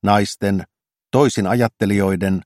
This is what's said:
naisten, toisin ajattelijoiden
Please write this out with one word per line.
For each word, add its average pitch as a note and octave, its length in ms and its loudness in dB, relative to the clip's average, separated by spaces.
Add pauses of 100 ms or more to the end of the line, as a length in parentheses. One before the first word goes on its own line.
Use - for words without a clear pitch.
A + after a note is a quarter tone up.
naisten, G2+ 600 0 (480)
toisin B2 360 2
ajattelijoiden G2 960 0